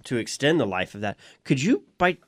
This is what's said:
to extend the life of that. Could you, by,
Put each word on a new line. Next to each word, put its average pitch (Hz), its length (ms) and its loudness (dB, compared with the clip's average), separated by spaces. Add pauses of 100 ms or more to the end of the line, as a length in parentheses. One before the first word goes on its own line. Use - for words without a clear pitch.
to 127 120 -4
extend 147 420 0
the 120 60 2
life 92 300 -4
of 104 60 -10
that. 104 180 -6 (240)
Could 135 180 0
you, 247 220 2 (160)
by, 180 140 2 (140)